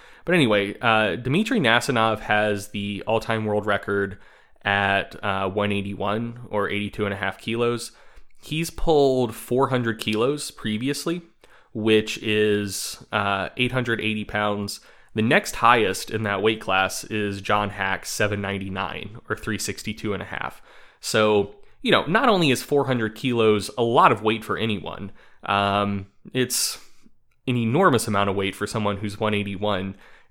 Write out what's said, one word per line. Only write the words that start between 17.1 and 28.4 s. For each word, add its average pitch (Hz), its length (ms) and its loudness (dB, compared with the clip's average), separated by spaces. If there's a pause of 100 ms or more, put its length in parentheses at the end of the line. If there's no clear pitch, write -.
John 104 300 0
Hack's 98 400 -4
seven 101 320 -2
ninety-nine, 98 800 -8 (100)
or 107 60 -4
three 104 220 -6
sixty-two 104 540 -6
and 92 100 -6
a 90 40 -12
half. - 340 -10 (400)
So, 107 540 2 (260)
you 240 100 0
know, 120 140 6
not 240 240 2
only 180 220 4
is 120 120 0
four 143 220 2
hundred 117 300 0
kilos 110 640 2
a 120 40 2
lot 135 300 6
of 104 80 -2
weight 110 240 0
for 92 140 -4
anyone, 101 520 -6 (340)
um, 101 640 0 (260)
it's - 440 -2 (680)
an 123 100 0
enormous 123 500 4
amount 101 220 2
of 98 80 0
weight 98 180 0